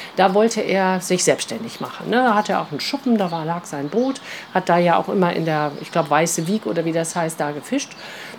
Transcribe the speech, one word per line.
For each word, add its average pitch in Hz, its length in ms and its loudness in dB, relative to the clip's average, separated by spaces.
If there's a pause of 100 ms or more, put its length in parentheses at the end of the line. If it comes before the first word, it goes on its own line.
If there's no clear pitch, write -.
(160)
da 185 180 4
wollte 220 260 4
er 185 400 2
sich 185 220 0
selbstständig 117 580 -2
machen, 139 300 -8
ne? 214 60 2
Da 247 180 4
hatte 208 180 2
er 175 100 2
auch 160 80 -10
einen 143 100 -6
Schuppen, 262 360 0
da 190 140 0
war, 165 140 -4
lag 170 200 -4
sein 147 240 -6
Boot, 247 320 0 (320)
hat 180 160 0
da 175 100 6
ja 175 180 4
auch - 120 0
immer 185 240 4
in 170 120 -2
der, 151 260 0 (100)
ich - 120 -12
glaub, 156 180 0
Weiße 160 380 2
Wiek 214 180 -2
oder 170 180 -2
wie 165 80 0
das 165 220 -2
heißt, 160 240 -2
da 147 140 -2
gefischt. 185 400 -6 (460)